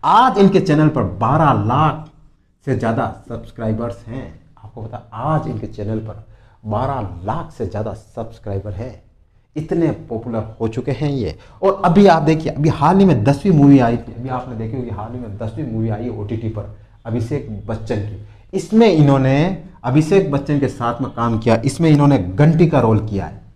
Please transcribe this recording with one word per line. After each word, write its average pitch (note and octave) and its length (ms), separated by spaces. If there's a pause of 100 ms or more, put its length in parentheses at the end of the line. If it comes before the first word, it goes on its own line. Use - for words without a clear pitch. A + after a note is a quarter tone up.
आज G3+ 340
इनके F#3+ 220
channel D3+ 280
पर C3 140
बारह A#2 500 (120)
लाख C#3 440 (580)
से C3 100
ज़्यादा A#2 360 (160)
subscribers A2+ 800
हैं। A2+ 200 (320)
आपको A2 240
पता, A2+ 300
आज D3+ 360
इनके G#2+ 180
channel G#2+ 320
पर G#2+ 280 (400)
बारह G#2+ 580
लाख C3+ 280
से A#2 140
ज़्यादा G#2+ 280
subscriber G#2 800
हैं, A2+ 300 (540)
इतने D#3+ 340 (180)
popular A2+ 360 (160)
हो A2+ 80
चुके B2 240
हैं C#3+ 180
ये। B2+ 260 (260)
और F#3+ 220
अभी F#3+ 220
आप E3 160
देखिए, D#3 300
अभी D3+ 160
हाल D#3+ 300
ही G3 60
में C#3+ 200
दसवीं C#3+ 280
movie C#3 260
आई A#2+ 180
थी, - 160
अभी B2 160
आपने B2 280
देखी A2+ 200
होगी, A#2+ 140
हाल G#2+ 220
ही B2 60
में A2 200
दसवीं A2+ 260
movie A2 240
आई A2 220
ओटीटी A2 380
पर G#2+ 260 (320)
अभिषेक A2+ 600
बच्चन A2 320
की। - 580
इसमें A3 320
इन्होंने C#3+ 760 (200)
अभिषेक D#3 460
बच्चन C#3+ 300
के C3+ 80
साथ A#2 320
में B2 100
काम A#2 280
किया, A2+ 180
इसमें D3 340
इन्होंने C#3+ 280
घंटी D#3 480
का D3 140
रोल A2 280
किया F#2+ 180
है - 140 (160)